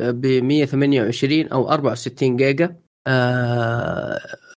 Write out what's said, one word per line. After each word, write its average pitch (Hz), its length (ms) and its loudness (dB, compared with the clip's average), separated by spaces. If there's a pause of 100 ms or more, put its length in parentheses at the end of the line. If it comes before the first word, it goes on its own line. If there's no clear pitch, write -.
(120)
بمية 131 520 2
ثمانية 139 380 2
وعشرين 139 460 0
أو 131 220 0
أربعة 143 220 0
وستين 127 440 -2
جيجا. 139 400 2 (300)
آه، 120 1120 -2 (380)